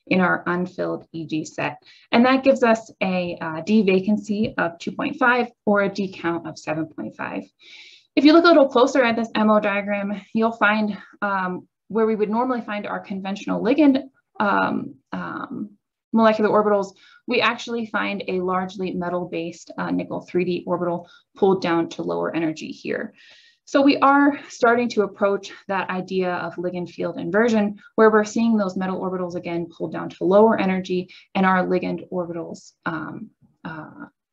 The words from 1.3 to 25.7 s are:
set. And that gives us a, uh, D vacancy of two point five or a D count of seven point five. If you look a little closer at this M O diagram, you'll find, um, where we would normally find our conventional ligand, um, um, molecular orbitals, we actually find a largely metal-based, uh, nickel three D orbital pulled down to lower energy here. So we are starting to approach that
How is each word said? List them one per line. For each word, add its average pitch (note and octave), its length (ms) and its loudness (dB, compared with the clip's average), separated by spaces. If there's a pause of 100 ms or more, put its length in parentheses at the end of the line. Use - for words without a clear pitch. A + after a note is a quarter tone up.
set. D3 360 -8 (300)
And A#3+ 140 6
that C4 180 2
gives C4+ 200 4
us A3 280 2 (100)
a, F3+ 400 -2
uh, D#3+ 200 -6
D G#3+ 220 4
vacancy G3+ 720 0
of E3+ 200 -2
two - 140 -8
point - 260 -6
five A#3+ 340 2 (140)
or G3+ 160 4
a G3 80 0
D G3 220 -6
count E3+ 360 -6
of D#3 120 -14
seven D#3 280 -6
point - 280 -14
five. - 280 -10 (720)
If C#4+ 80 4
you D4+ 100 10
look E4 120 8
a F4 40 8
little D4+ 180 8
closer C4 360 4
at A#3 120 2
this A3+ 200 -2
M G#3+ 140 4
O G#3+ 100 6
diagram, G3+ 640 -2 (120)
you'll A3+ 180 2
find, G#3 460 0 (260)
um, F#3+ 440 -4 (200)
where A3 200 0
we A3 80 0
would G3+ 140 0
normally A#3+ 320 0
find G#3 240 -8
our F#3 140 -6
conventional F#3+ 640 -6
ligand, C4+ 400 4 (360)
um, G3 560 0 (160)
um, - 600 -10 (420)
molecular A3 380 4
orbitals, G3+ 420 2 (340)
we A#3+ 140 0
actually A#3 460 -2
find G3+ 400 -4
a F#3 120 -2
largely F#3 540 -4
metal-based, F3 880 -6
uh, F3 100 -6
nickel - 320 -4
three F3+ 240 -2
D F3 220 -4
orbital F3 420 -4 (260)
pulled F#3+ 280 2
down E3+ 260 0
to - 140 -10
lower E3+ 320 -4
energy D#3+ 320 -4
here. - 480 -8 (520)
So C#4 140 2
we C#4 160 4
are C#4+ 500 4
starting A#3+ 420 2
to A3 120 0
approach G3 500 -2 (160)
that F#3 220 -4